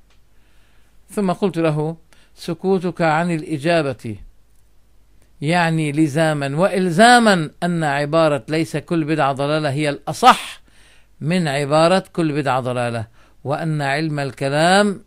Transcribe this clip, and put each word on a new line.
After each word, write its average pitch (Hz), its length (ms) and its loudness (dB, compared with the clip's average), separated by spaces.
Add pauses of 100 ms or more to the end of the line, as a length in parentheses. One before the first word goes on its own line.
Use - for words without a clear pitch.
(1080)
ثم 196 220 -2
قلت 170 260 -2
له: 160 400 -2 (380)
"سكوتك 180 640 -4
عن 165 300 0
الإجابة 147 840 -2 (1300)
يعني 160 500 0
لزاما 147 640 0
وإلزاما 190 920 4 (140)
أن 175 200 -2
عبارة 147 680 0
'ليس 160 280 -2
كل 160 260 -2
بدعة 143 300 0
ضلالة' 147 360 -2
هي 147 200 -2
الأصح - 720 0 (600)
من 165 260 0
عبارة 156 560 2 (100)
'كل 160 180 0
بدعة 135 280 0
ضلالة'، 120 480 -4 (360)
وأن 151 380 -4
علم 147 380 -4
الكلام 156 880 0